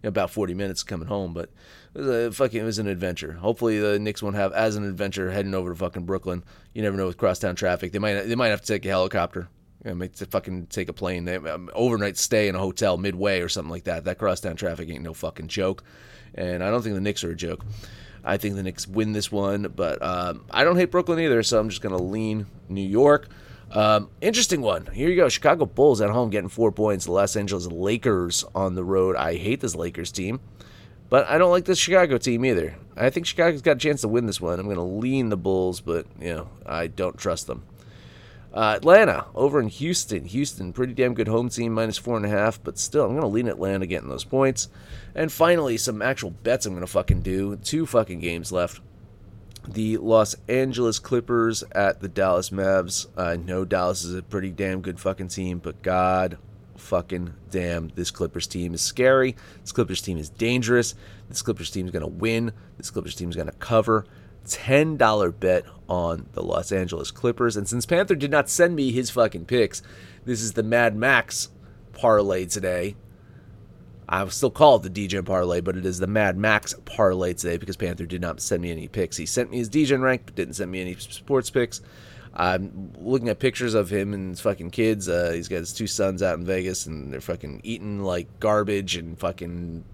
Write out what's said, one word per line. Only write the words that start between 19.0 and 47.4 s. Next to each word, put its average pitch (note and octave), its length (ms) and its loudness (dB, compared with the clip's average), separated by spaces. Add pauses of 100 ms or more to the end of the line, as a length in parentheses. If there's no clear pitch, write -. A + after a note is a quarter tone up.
this G#2 180 -4
one, G2 440 -2
but, E2+ 280 -2
um, F2 480 -4
I B2 120 2
don't F3 140 6
hate F3+ 140 4
Brooklyn F3 280 2
either, C3+ 220 4
so A2 180 2
I'm A2 100 0
just F#2 120 -8
gonna F#2+ 160 -2
lean G#2+ 480 -2 (240)
New F#2+ 180 -4
York. C#3 420 6 (420)
Um, G#2+ 400 4 (100)
interesting G#3 400 2
one. F#2+ 240 0
Here C#3 240 0
you F3+ 60 2
go. E3+ 140 6
Chicago D3+ 360 4
Bulls B2+ 340 6
at G#2 120 4
home A#2 180 2
getting F#2+ 200 0
four A2 220 4
points. G#2 340 0
The F2 80 -2
Los G2 220 4
Angeles G2+ 300 -2
Lakers F2+ 880 0
on F#2 220 0
the F#2 80 -4
road. F#2 320 2
I D#2+ 220 0
hate G#2 240 -2
this F#2+ 140 -4
Lakers E2+ 360 -6
team, G2+ 300 -6 (680)
but B2+ 180 6
I D3 120 4
don't F3+ 100 8
like F3 160 4
this F#3 140 2
Chicago E3+ 400 4
team B2 260 0
either. E2 300 2 (200)
I B2+ 140 2
think E3 160 -2
Chicago's E3+ 380 2
got D3 140 6
a - 20 -8
chance D3 220 0
to A#2 60 -2
win A#2 200 2
this G2 120 -4
one. F2 200 -2
I'm F#2+ 80 -6
gonna F2+ 180 -2
lean A#2 440 0
the G#2 80 0
Bulls, F#2 440 2
but, E2+ 240 -2 (140)
you E2+ 160 -6
know, D#2+ 140 -10 (180)
I E2 180 -4
don't F2+ 320 -4
trust - 300 -4
them. B1 160 -10 (880)
Uh, G#2+ 220 2
Atlanta E3+ 580 8
over C#3 280 4
in A2 80 0
Houston. C3+ 560 -4
Houston, F#2+ 480 -6
pretty B2+ 200 -2
damn B2 200 2
good A#2 160 0
home A#2+ 180 2
team, A#2 260 -2
minus A2 240 0
four A#2+ 200 -2
and G#2 80 -2
a G2+ 40 0
half, G#2+ 320 2
but - 160 -8
still, C#3+ 280 2
I'm A2 100 0
gonna D3+ 120 0
lean A#2 200 0
Atlanta F#2+ 380 -2
getting E2 240 -6
those - 160 -8
points. C3+ 420 2 (480)
And D#3 160 -2
finally, D#3+ 460 2
some G#2+ 240 -4
actual A#2 300 -2
bets A#2+ 340 0
I'm G2 80 -4
gonna F2+ 120 -6
fucking G2 360 2
do. G2 340 -2